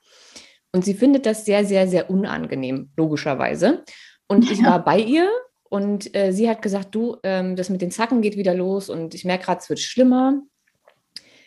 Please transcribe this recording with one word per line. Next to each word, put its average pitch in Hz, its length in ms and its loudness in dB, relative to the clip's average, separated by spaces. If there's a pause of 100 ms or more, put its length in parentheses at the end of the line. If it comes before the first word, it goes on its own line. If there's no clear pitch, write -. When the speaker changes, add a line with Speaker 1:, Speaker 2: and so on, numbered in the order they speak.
(720)
Speaker 1:
Und 185 120 0
sie 196 100 -2
findet 269 320 4
das 214 180 -2
sehr, 208 200 2
sehr, 190 240 2
sehr 180 220 0
unangenehm, 139 840 -4
logischerweise. 151 880 0 (440)
Und 233 220 4
ich 208 100 0
Speaker 2:
Ja. 233 60 6
Speaker 1:
war 180 180 4
bei 156 140 4
ihr 302 320 2 (400)
und, 202 460 -4
äh, 196 160 2
sie 214 180 2
hat 220 120 -2
gesagt, 196 320 -4
„Du, 226 280 -2
ähm, 185 340 -2
das 185 140 -6
mit 185 120 -2
den 175 100 -4
Zacken 233 280 0
geht 208 160 0
wieder 180 180 0
los 190 360 -2
und 165 240 -8
ich - 100 -16
merk 180 200 -2
grad, 175 180 -4
es - 60 -20
wird 147 120 -4
schlimmer. 262 640 2 (1040)